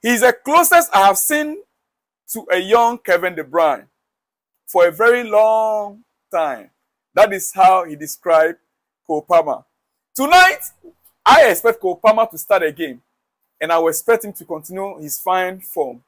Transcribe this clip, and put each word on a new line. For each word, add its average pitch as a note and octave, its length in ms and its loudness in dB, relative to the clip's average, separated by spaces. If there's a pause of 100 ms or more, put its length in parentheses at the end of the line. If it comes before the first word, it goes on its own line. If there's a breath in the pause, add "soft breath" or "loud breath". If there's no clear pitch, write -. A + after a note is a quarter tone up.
He A3+ 80 -4
is A#3+ 100 0
the A#3+ 140 2
closest E4+ 600 0
I - 140 4
have G3 100 2
seen D4+ 460 -6 (680)
to A3 180 -14
a F3+ 80 0
young A#3 380 0
Kevin F3+ 380 -2
De D#3 80 -10
Bruyne D3+ 420 -2 (840)
for F3 180 2
a E3+ 60 0
very A#3 320 0
long A3 800 0 (260)
time. C#3+ 420 -6 (420)
That G3+ 180 4
is F#3+ 220 -10
how F#3 320 2
he D3+ 100 -14
described D#3+ 640 -2 (500)
Cole D3+ 140 -4
Palmer. D3+ 420 0 (500)
Tonight, F4 460 2 (680)
I C4+ 220 6
expect A3+ 320 0
Cole F3+ 160 -4
Palmer A3 340 0
to D#3+ 80 -20
start F3+ 260 -2
a D3+ 100 -2
game, C3 280 -12 (600)
and D#3+ 100 0
I E3 80 2
will E3 80 2
expect A3+ 380 0
him G3+ 80 -14
to - 100 -20
continue F3+ 560 -12
his D3 200 -12
fine F#3 420 -4
form. B2 460 -10